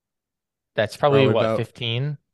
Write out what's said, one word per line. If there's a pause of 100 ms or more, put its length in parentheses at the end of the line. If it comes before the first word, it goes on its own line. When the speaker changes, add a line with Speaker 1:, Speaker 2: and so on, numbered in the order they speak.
(760)
Speaker 1:
That's
probably,
Speaker 2:
Probably
Speaker 1:
what,
Speaker 2:
about
Speaker 1:
fifteen? (160)